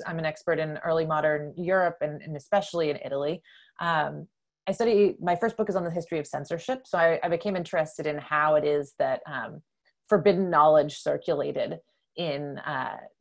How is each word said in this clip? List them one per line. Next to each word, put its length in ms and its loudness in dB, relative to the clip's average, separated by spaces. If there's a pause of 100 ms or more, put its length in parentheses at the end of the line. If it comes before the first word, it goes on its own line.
am 120 -6
an 80 -4
expert 320 -2
in 260 -4
early 220 2
modern 500 0
Europe 460 2
and, 180 -4
and 160 -10
especially 540 0
in 120 -4
Italy. 400 -4 (380)
Um, 480 -2 (380)
I 60 0
study, 480 4
my 160 2
first 200 -2
book 120 0
is 80 -4
on 80 0
the 60 -4
history 300 -4
of 60 -8
censorship. 600 -6
So 100 -4
I, 260 4
I 60 -2
became 260 -2
interested 520 -4
in 100 -2
how 380 2
it 100 4
is 360 0
that, 260 0
um, 340 -8 (480)
forbidden 420 4
knowledge 500 6
circulated 800 -2 (360)
in, 420 -6
uh, 380 -6 (240)